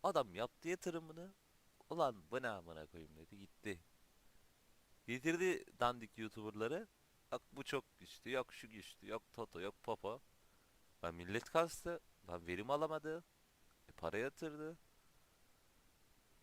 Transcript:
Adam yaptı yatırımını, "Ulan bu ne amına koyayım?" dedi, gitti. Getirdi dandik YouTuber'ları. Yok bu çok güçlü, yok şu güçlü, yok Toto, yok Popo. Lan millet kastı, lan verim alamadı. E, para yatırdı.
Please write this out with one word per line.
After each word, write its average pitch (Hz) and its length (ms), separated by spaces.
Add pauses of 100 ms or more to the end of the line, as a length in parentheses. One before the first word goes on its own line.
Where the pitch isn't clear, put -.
Adam 135 320
yaptı 117 340
yatırımını, 170 640 (560)
"Ulan 123 400
bu 131 120
ne 123 60
amına 82 380
koyayım?" 78 300
dedi, 85 220
gitti. 98 420 (1300)
Getirdi 165 580 (160)
dandik 120 380
YouTuber'ları. 110 720 (440)
Yok 127 100 (100)
bu 135 120
çok - 340
güçlü, - 320
yok 127 220
şu - 180
güçlü, 101 380
yok 107 140 (100)
Toto, 107 280
yok 98 220
Popo. 113 400 (800)
Lan 85 100
millet 90 300
kastı, 170 560 (280)
lan 87 180
verim 95 240
alamadı. 156 540 (640)
E, - 40
para 82 260
yatırdı. 151 600 (1600)